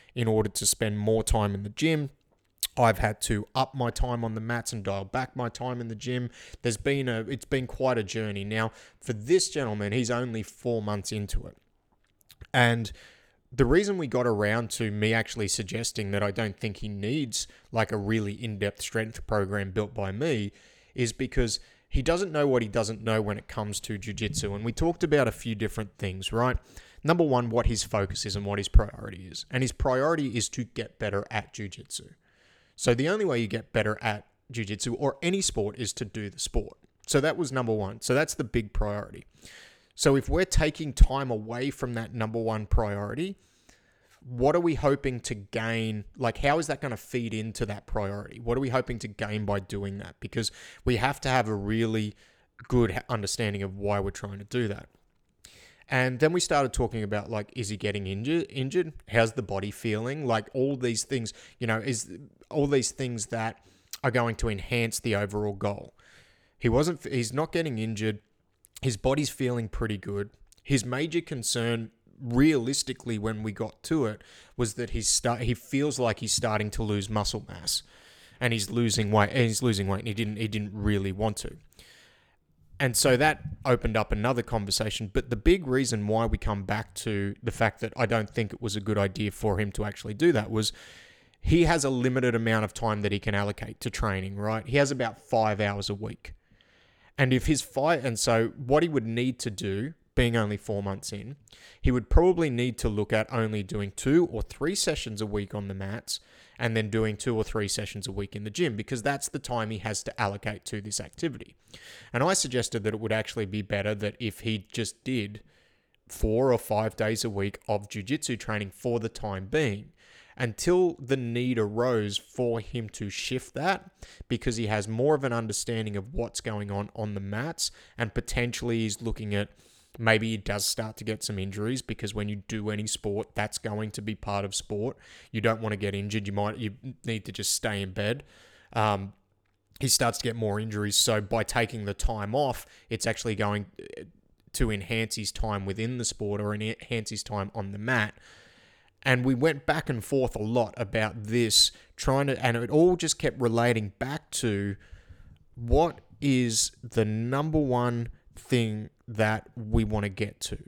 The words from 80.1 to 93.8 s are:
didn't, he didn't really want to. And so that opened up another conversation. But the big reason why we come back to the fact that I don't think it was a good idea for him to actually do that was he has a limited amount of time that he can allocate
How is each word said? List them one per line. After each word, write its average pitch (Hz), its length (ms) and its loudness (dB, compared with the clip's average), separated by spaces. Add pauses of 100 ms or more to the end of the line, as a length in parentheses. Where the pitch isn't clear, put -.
didn't, 107 220 -2
he 110 120 -2
didn't 104 240 -4
really 101 400 2
want 104 260 -2
to. - 180 -10 (1200)
And 127 160 2
so 131 200 6
that 147 260 4 (220)
opened 117 320 2
up 107 140 2
another 117 320 0
conversation. 107 720 -2
But 123 180 -2
the 120 60 0
big 170 320 0
reason 120 400 0
why 113 180 2
we 110 100 0
come 101 280 -4
back 107 300 -4
to 101 460 -2
the 117 120 -4
fact - 280 0
that 110 160 -6
I 120 100 2
don't 107 220 2
think 110 240 -2
it - 80 -12
was 104 140 -4
a 107 60 -4
good 104 180 0
idea 101 320 0
for 101 300 0
him 101 120 0
to 104 120 -4
actually 104 300 -6
do 160 180 6
that 107 180 0
was 107 220 0 (680)
he 170 240 6
has 156 200 4
a 135 60 2
limited 127 440 2
amount 113 300 2
of 104 100 -4
time 107 280 0
that 101 100 0
he 101 80 0
can 101 160 0
allocate 104 440 -2